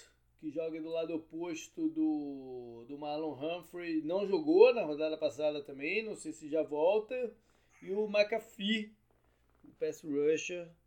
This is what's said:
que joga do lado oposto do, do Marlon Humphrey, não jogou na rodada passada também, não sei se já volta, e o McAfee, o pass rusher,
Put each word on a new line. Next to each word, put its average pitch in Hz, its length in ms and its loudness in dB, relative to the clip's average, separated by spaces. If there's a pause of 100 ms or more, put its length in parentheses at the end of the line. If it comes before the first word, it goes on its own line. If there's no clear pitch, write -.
(420)
que 156 100 -10
joga 160 300 -6
do 160 80 -10
lado 165 260 -4
oposto 165 720 -6
do, 135 1000 -4
do 143 100 -14
Marlon 151 360 -6
Humphrey, 170 720 -4
não 190 240 0
jogou 190 460 8
na 226 100 0
rodada 156 340 -2
passada 147 460 -2
também, 151 400 -4
não 208 140 -8
sei 156 160 -12
se 151 160 -14
já 156 120 0
volta, 214 720 0 (480)
e 170 100 -12
o 214 180 -2
McAfee, 214 840 0 (720)
o - 160 -20
pass 156 220 -6
rusher, 156 680 0 (200)